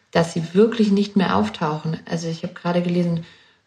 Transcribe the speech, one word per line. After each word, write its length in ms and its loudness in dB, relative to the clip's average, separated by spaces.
dass 220 0
sie 200 -6
wirklich 380 4
nicht 240 0
mehr 220 2
auftauchen. 600 -2
Also 180 -6
ich 160 -6
habe 100 -10
gerade 280 -2
gelesen, 440 0